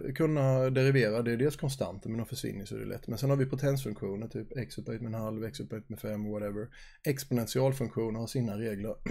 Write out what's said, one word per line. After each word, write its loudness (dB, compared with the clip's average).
kunna 4
derivera, 6
det 2
är 2
dels 4
konstanter, -4
men -2
de -2
försvinner -6
så -8
det -6
är -6
lätt. -6
Men -4
sen 0
har 6
vi 4
potensfunktioner, -2
typ -8
x -6
upphöjt -6
med -4
en -4
halv, -4
x -8
upphöjt -8
med -8
fem, -4
whatever. -4
Exponentialfunktioner 0
har -2
sina 0
regler -2